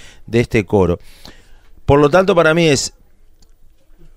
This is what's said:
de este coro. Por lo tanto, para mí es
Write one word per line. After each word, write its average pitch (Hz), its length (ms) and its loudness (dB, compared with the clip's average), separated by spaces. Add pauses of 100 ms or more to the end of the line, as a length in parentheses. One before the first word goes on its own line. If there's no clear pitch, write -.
(260)
de 110 140 -2
este 117 240 -2
coro. 87 360 -2 (840)
Por 143 160 2
lo 147 80 4
tanto, 185 280 0
para 160 180 2
mí 170 140 0
es - 260 -4 (1200)